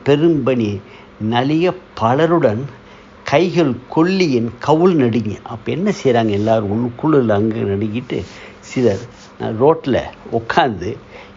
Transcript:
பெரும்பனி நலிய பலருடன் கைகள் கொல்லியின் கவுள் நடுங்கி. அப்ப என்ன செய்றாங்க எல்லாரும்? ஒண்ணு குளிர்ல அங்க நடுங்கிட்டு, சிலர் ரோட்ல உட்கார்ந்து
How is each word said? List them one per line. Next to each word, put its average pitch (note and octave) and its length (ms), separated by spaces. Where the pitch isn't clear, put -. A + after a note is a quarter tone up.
பெரும்பனி C3+ 760
நலிய C#3 540
பலருடன் C#3 640
கைகள் D#3 520
கொல்லியின் D#3 560
கவுள் E3+ 280
நடுங்கி. A#2 500
அப்ப - 280
என்ன F#3 220
செய்றாங்க A#2 260
எல்லாரும்? G#2 420
ஒண்ணு A#2+ 300
குளிர்ல C#3+ 280
அங்க G#2+ 260
நடுங்கிட்டு, G#2+ 680
சிலர் A2 420
ரோட்ல B2 600
உட்கார்ந்து A#2 680